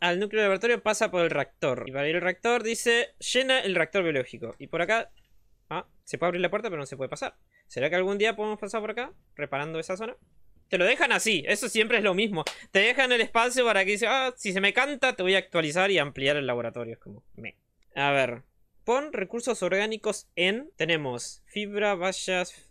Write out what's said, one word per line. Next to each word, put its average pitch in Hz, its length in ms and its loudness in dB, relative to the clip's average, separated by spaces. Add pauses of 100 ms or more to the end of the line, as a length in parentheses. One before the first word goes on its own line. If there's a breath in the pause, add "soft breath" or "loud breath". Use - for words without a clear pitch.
al 175 180 2
núcleo 214 220 0
del 202 80 4
laboratorio 226 340 0
pasa 214 260 0
por 180 120 0
el 165 80 4
reactor. 143 580 -2
Y 131 40 -12
para 143 180 -2
ir 165 60 0
al 175 60 0
reactor 226 400 0
dice, 233 580 0
"Llena 262 420 2
el 196 120 -2
reactor 175 300 2
biológico". 123 560 -4
Y 135 80 -14
por 165 140 -2
acá... 214 300 0 (580)
Ah, 160 180 -6 (160)
se - 140 -8
puede 165 100 0
abrir 175 140 -2
la 175 80 0
puerta, 208 200 -4
pero 160 120 -6
no 139 40 -8
se 135 120 -14
puede 131 120 -6
pasar. - 280 -8 (300 soft breath)
¿Será 131 220 -2
que 165 60 0
algún 190 220 0
día 214 180 2
podemos 214 240 -4
pasar 214 220 -6
por 214 100 -6
acá? 247 220 -8 (220)
Reparando 147 440 -6
esa 175 160 -6
zona. 220 220 -10 (500)
Te 185 100 0
lo 175 60 4
dejan 247 300 4
así, 190 340 2
eso 208 220 0
siempre 220 300 2
es 202 40 0
lo 196 100 4
mismo. 196 300 0 (280 loud breath)
Te 190 80 4
dejan 247 340 4
el 233 80 4
espacio 247 440 2
para 190 200 4
que 190 60 0
dice, 208 160 0
"Ah, 262 280 0
si 208 160 -4
se 185 80 0
me 196 140 4
canta, 262 420 2
te 185 80 -2
voy 185 120 4
a - 20 6
actualizar 180 520 2
y 185 100 4
ampliar 143 360 0
el 143 100 -2
laboratorio". 117 480 -4
Es 113 60 -16
como, - 240 -20 (120)
meh. 113 220 -16 (380)
A 143 160 2
ver. 127 320 0 (400)
Pon 277 300 0
recursos 226 500 -4
orgánicos 208 720 -2
en. 214 400 0
Tenemos 151 680 -4
fibra, 208 500 -2
bayas, 185 580 -4 (180)